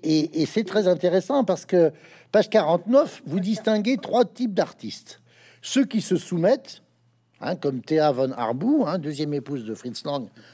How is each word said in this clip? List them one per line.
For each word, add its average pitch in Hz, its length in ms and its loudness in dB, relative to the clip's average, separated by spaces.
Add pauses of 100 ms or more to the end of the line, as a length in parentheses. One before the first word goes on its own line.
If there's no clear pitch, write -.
et, 156 400 0
et 143 40 -2
c'est 214 180 -2
très 196 240 0
intéressant 180 560 0
parce 180 220 -4
que, 170 260 4 (400)
page 214 180 4
quarante-neuf, 202 760 2
vous 165 160 -4
distinguez 214 560 0
trois - 300 2
types 233 260 -6
d'artistes. - 680 -6 (400)
Ceux 269 240 0
qui 220 160 -2
se 185 140 0
soumettent, 185 640 0 (580)
hein, 131 160 -4
comme 135 240 -2
Thea 151 320 2
von 131 200 0
Harbou, 151 540 0
hein, 175 120 -2
deuxième 147 340 -4
épouse 139 320 -6
de 110 100 -6
Fritz 120 300 -12
Lang, 143 240 -4 (260)